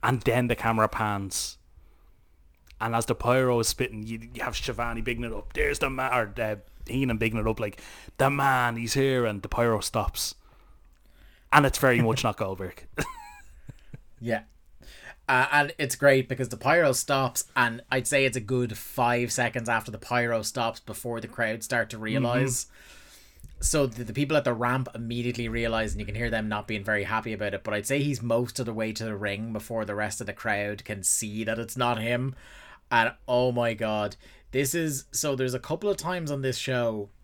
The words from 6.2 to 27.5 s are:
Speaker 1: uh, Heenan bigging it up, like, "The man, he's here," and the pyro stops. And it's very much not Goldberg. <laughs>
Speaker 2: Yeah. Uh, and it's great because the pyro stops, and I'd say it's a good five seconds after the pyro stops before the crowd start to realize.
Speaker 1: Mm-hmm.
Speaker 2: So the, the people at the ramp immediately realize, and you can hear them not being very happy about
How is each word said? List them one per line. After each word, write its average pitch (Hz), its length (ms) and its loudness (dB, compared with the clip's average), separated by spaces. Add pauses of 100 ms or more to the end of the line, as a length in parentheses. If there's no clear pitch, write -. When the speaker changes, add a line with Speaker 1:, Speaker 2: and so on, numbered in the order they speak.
Speaker 1:
uh, 107 140 -2 (300)
Heenan 123 320 0
bigging 113 200 0
it 107 80 0
up, 110 140 0
like, 104 220 -6 (340)
"The 135 140 4
man, 131 460 2
he's 117 180 -2
here," 131 320 2
and 104 160 -2
the - 80 -10
pyro 117 300 2
stops. - 540 -2 (1160)
And 143 140 8
it's 127 120 2
very 123 220 6
much 113 240 2
not 110 140 0
Goldberg. 95 480 -6 (100)
<laughs> - 80 0 (1160)
Speaker 2:
Yeah. 113 220 -4 (840)
Uh, 131 240 4
and 143 260 4
it's 143 160 -2
great 135 340 6
because 127 200 -2
the 120 80 -8
pyro 147 360 4
stops, 135 520 0 (100)
and 120 360 2
I'd 131 180 0
say 139 160 4
it's 127 120 2
a 127 40 -2
good 120 360 -2
five 120 540 0
seconds 120 380 -2
after 113 220 0
the 104 80 -10
pyro 120 440 0
stops 113 380 -2
before 117 400 -8
the 120 80 -10
crowd 113 340 -2
start 117 280 -2
to 113 80 -10
realize. 127 680 0
Speaker 1:
Mm-hmm. - 100 -20 (880)
Speaker 2:
So 147 240 2
the, 120 180 -6
the 110 80 -10
people 143 240 2
at 143 80 4
the 123 100 2
ramp 123 400 0
immediately 117 540 -4
realize, 113 440 0
and 104 80 -4
you 104 60 -6
can 107 100 -8
hear 117 140 -2
them 110 180 0
not 107 180 -2
being 107 160 -4
very 104 220 0
happy 110 280 -2
about 104 220 -4